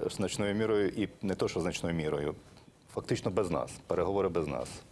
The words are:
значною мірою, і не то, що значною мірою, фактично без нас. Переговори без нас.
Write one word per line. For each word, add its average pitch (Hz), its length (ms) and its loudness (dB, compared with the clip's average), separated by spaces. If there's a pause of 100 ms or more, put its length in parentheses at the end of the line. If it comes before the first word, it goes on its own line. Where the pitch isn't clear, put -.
(120)
значною 101 440 0
мірою, 107 340 4
і 101 200 0 (120)
не 92 140 0
то, 110 120 2
що - 120 -2
значною 85 360 0
мірою, 76 400 0 (580)
фактично - 380 -2
без 92 200 2
нас. 64 200 -2 (160)
Переговори 92 420 2
без 82 180 0
нас. 64 220 -4 (220)